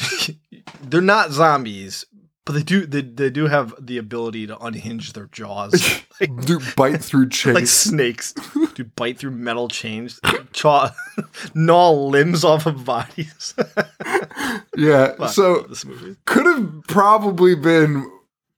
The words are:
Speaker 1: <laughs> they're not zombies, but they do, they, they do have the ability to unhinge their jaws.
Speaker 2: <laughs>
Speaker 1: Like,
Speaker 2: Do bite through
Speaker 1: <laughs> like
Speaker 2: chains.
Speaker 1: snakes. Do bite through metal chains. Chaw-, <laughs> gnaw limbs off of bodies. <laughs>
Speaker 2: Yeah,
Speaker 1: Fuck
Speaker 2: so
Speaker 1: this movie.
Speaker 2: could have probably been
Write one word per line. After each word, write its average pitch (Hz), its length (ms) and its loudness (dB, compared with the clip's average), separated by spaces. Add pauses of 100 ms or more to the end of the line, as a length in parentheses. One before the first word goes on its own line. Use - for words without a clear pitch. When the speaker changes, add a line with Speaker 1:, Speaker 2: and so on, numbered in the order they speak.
(400)
Speaker 1:
<laughs> - 420 -20
they're 143 180 0
not 190 320 2
zombies, 127 720 0 (400)
but 151 100 -6
they 147 100 -2
do, 180 220 0
they, 143 160 -4
they 131 280 -4
do 147 160 -2
have 139 320 0
the 123 200 -10
ability 113 500 -8
to 110 100 -14
unhinge 113 540 -12
their 104 140 -16
jaws. 104 800 -4
Speaker 2:
<laughs> - 140 -20
Speaker 1:
Like, 127 260 -6
Speaker 2:
Do 160 140 0 (160)
bite 147 260 0
through 135 200 2
Speaker 1:
<laughs> - 20 2
like 127 80 -2
Speaker 2:
chains. 143 400 2
Speaker 1:
snakes. 143 600 0 (420)
Do 127 100 -12
bite 120 340 -8
through 139 140 -10
metal 120 340 -6
chains. 117 540 -10 (320)
Chaw-, 147 380 2 (320)
<laughs> - 320 -16
gnaw 170 360 6
limbs 147 540 2
off 156 220 4
of 135 180 -2
bodies. 123 760 -8
<laughs> 247 60 -2 (1120)
Speaker 2:
Yeah, 143 400 4
Speaker 1:
Fuck 131 140 -4
Speaker 2:
so 180 320 2
Speaker 1:
this 123 220 -16
movie. 170 400 -18
Speaker 2:
could 269 220 2
have 196 400 0
probably 196 680 4
been 151 540 2 (500)